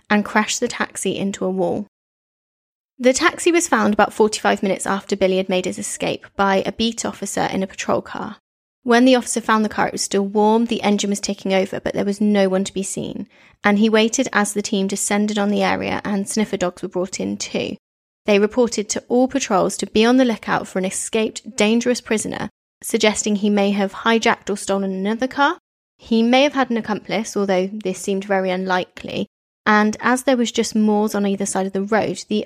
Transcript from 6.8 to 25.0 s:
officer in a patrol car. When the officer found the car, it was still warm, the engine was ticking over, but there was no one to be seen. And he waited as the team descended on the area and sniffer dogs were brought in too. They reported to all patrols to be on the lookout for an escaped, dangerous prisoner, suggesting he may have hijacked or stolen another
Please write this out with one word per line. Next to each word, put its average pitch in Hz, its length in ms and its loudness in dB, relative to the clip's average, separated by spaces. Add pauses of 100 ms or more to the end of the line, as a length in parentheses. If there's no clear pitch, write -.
officer - 360 -6 (100)
in 190 120 -2
a 190 40 -4
patrol - 340 -4
car. - 360 -10 (460)
When 240 220 6
the 262 100 8
officer 233 260 -2
found 220 240 2
the 214 40 -2
car, - 180 -2
it - 60 -6
was - 100 -6
still 196 220 0
warm, 214 400 2
the 226 180 -2
engine 202 260 0
was 202 100 -2
ticking 196 340 -4
over, 190 260 0
but - 140 -4
there 196 120 -2
was 202 160 -2
no 202 280 4
one 190 160 0
to - 80 -10
be 190 100 -4
seen. - 440 -8 (360)
And 208 160 4
he 220 100 4
waited 226 420 2
as 208 220 0
the 208 80 -4
team 190 260 -2
descended 208 520 -2
on 202 100 0
the 196 140 0
area 190 420 -2
and 196 240 -4
sniffer 208 280 -2
dogs 180 240 -4
were 185 80 -8
brought 185 300 -6
in 196 180 -4
too. - 400 -6 (480)
They 202 140 6
reported 214 500 0
to - 200 -6
all 254 180 4
patrols 202 500 0
to 185 100 -6
be 220 180 4
on 247 120 6
the 262 80 6
lookout 208 420 -2
for - 120 -6
an 185 60 -2
escaped, 220 720 -4
dangerous 233 440 2
prisoner, - 480 -4 (340)
suggesting 214 540 0
he 208 120 0
may 202 220 2
have 196 220 -2
hijacked 226 560 0
or 202 80 -2
stolen 196 340 -2
another 208 360 -2